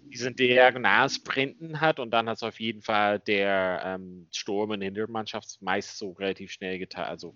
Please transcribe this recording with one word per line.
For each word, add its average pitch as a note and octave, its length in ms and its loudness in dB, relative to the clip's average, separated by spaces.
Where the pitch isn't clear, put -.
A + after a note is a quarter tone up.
diesen A#2+ 240 -6
Diagonal-Sprinten B2+ 1400 4
hat D#3+ 180 2
und A#2 120 -6
dann A2+ 180 2
hat's - 140 -4
auf A2+ 180 -6
jeden A2 220 -4
Fall G#2 380 2
der, G2 640 2
ähm, F#2 460 -8
Sturm G#2 420 -2
in G#2 80 -4
der G2 80 -4
Hintermannschaft G#2+ 760 -8
meist G2 360 -2
so G2 140 -8
relativ F#2+ 400 -6
schnell F#2 260 -6
geta-, F2+ 260 -8
also E2 320 -10